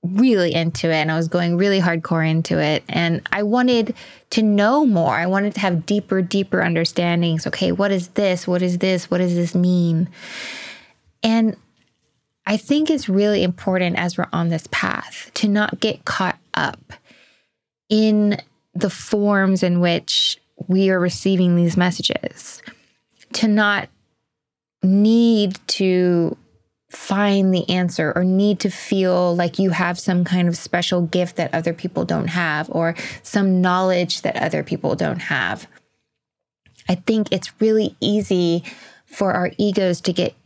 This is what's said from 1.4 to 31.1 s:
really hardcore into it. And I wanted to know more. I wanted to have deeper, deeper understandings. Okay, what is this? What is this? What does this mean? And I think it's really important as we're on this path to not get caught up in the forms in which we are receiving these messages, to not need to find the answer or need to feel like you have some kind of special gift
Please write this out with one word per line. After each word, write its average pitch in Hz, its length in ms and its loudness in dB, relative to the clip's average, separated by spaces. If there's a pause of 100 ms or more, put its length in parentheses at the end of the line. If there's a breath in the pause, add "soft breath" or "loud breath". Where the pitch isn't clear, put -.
really 196 240 2
hardcore 165 480 0
into 160 320 0
it. 151 280 0
And 170 340 -2 (100)
I 202 100 -2
wanted 233 520 0 (360 loud breath)
to 226 120 0
know 214 440 4
more. 170 280 2
I 165 120 0
wanted 196 280 0
to 196 60 -6
have 180 260 0
deeper, 196 360 0
deeper 185 400 0
understandings. 170 840 0
Okay, 180 260 -2
what 196 180 0
is 180 180 -2
this? 185 380 0
What 180 160 0
is 180 160 0
this? 185 320 0
What 180 80 0
does 180 160 0
this 175 200 0
mean? 175 540 2 (1120 loud breath)
And 226 340 2 (880)
I 208 100 0
think 302 340 0
it's 302 180 -2
really 202 340 2
important 180 560 -2
as 175 180 -2
we're - 160 -4
on 170 160 0
this 165 220 -4
path - 640 -6
to - 140 -2
not 208 320 0
get - 240 -4
caught - 340 -4 (160)
up - 400 -6 (920 soft breath)
in 214 520 2 (340)
the 175 160 -2
forms 196 720 2
in 175 180 2
which - 580 0 (280)
we 190 240 2
are 185 100 2
receiving 180 560 2
these 170 200 2
messages, - 880 -2 (720 loud breath)
to 226 140 0
not 208 400 2 (960)
need 208 840 4
to 180 680 2 (540)
find 196 640 2
the 180 160 0
answer 175 480 0
or 180 80 0
need 190 360 2
to 202 100 -2
feel 180 680 0
like 175 220 -2
you 190 120 2
have 175 280 -2
some 180 260 0
kind 180 240 2
of 170 80 -2
special 175 460 -2
gift 175 340 -2